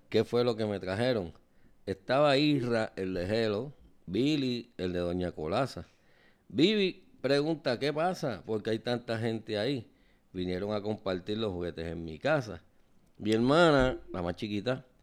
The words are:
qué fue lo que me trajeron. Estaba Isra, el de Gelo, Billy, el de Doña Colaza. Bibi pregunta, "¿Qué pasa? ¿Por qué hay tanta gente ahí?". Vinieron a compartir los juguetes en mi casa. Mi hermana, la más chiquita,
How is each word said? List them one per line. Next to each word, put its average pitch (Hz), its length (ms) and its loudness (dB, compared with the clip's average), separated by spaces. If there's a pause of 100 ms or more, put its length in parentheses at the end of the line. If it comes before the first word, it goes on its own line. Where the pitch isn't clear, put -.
qué 107 140 4
fue 120 200 2
lo 120 120 2
que 107 100 -2
me 104 140 -2
trajeron. 98 540 -2 (520)
Estaba 135 520 2
Isra, 123 580 2
el 92 180 -4
de 90 140 -2
Gelo, 110 460 0 (340)
Billy, 127 720 0
el 92 160 -2
de 87 60 -2
Doña 87 320 0
Colaza. 87 540 -4 (640)
Bibi 180 540 2 (180)
pregunta, 143 580 0
"¿Qué 143 140 -2
pasa? 156 520 -2
¿Por 110 180 -2
qué 110 80 -2
hay 110 80 0
tanta 117 400 -4
gente 110 380 -4
ahí?". 123 300 -2 (460)
Vinieron 90 400 -2
a 104 80 -2
compartir 101 560 -4
los 110 160 -2
juguetes 85 340 -6
en 85 160 -6
mi 80 160 -8
casa. 123 420 -2 (560)
Mi 104 140 -2
hermana, 131 680 6 (120)
la 92 120 -6
más 87 120 -2
chiquita, 110 500 -4 (180)